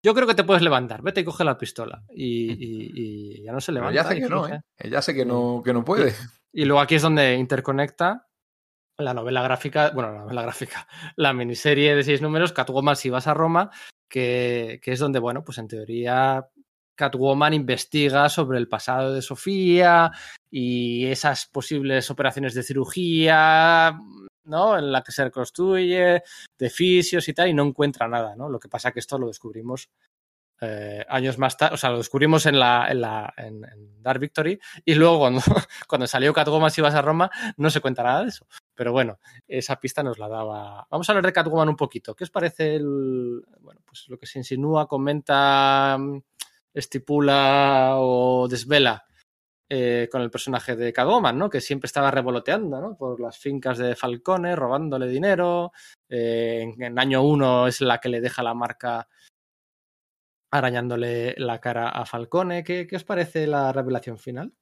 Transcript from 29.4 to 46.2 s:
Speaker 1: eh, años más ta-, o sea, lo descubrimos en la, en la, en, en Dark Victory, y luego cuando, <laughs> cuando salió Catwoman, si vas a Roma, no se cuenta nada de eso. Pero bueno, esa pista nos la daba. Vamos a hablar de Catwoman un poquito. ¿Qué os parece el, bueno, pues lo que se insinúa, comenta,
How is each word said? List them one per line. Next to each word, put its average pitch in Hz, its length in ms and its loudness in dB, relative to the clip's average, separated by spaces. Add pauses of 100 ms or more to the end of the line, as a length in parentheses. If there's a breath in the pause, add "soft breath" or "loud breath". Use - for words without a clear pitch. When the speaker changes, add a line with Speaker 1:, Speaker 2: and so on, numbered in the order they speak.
Speaker 1:
eh, 104 500 -8
años 131 300 -2
más 131 180 0
ta-, 151 160 2
o 143 40 -6
sea, 131 120 -2
lo 120 80 0
descubrimos 151 480 2
en 139 140 4
la, 120 300 6
en 127 120 0
la, 107 360 -6
en, 110 260 -14
en 104 400 -20
Dark 131 160 -2
Victory, 156 400 -4 (260 loud breath)
y 165 80 4
luego 160 260 8
cuando, 131 220 4
<laughs> - 280 2 (180 loud breath)
cuando 127 180 0
salió 135 280 2
Catwoman, 156 360 4
si 156 120 -2
vas 147 120 4
a 151 80 4
Roma, 165 300 0 (260 loud breath)
no 151 120 2
se 151 120 0
cuenta 123 220 -4
nada 131 200 2
de 247 60 -4
eso. - 160 -16 (300 loud breath)
Pero 120 160 -4
bueno, 120 280 0 (280 soft breath)
esa 131 320 -6
pista 139 240 -6
nos 117 160 -6
la 107 80 -12
daba. 107 640 -10
Vamos 165 160 -4
a 214 60 2
hablar 190 120 2
de 185 80 2
Catwoman 160 360 2
un 147 80 0
poquito. - 380 -6
¿Qué 180 100 -10
os - 60 -18
parece 165 440 -2
el, 131 640 -4 (180)
bueno, - 260 -20
pues - 240 -20
lo 127 100 -18
que - 80 -20
se 139 120 -12
insinúa, 147 480 -2
comenta, 139 1120 2 (760 loud breath)